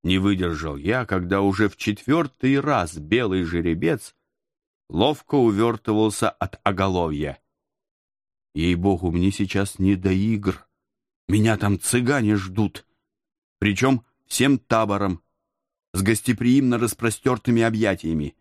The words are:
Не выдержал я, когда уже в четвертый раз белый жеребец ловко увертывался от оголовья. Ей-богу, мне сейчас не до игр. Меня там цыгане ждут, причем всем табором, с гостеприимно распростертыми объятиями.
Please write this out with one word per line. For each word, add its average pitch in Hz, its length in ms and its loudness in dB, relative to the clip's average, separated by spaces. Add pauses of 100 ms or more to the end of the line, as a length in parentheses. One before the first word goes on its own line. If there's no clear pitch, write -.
Не 92 140 2
выдержал 85 580 -2
я, 110 280 -2
когда 95 360 -2
уже 98 280 2
в - 80 -6
четвертый 135 840 -2
раз 90 360 -2
белый 92 460 0
жеребец 85 720 -2 (760)
ловко 139 460 -2
увертывался 110 960 0
от - 320 -8
оголовья. 87 760 -2 (1120)
Ей-богу, 87 560 0
мне 87 220 2
сейчас 98 480 -4
не 98 160 2
до 92 160 0
игр. 104 520 -2 (640)
Меня 107 300 2
там 104 220 0
цыгане 120 560 0
ждут, 95 500 -4 (720)
причем 120 480 0 (200)
всем 135 320 2
табором, 101 640 0 (680)
с 95 100 -2
гостеприимно 120 760 2
распростертыми 117 840 0
объятиями. 95 800 -2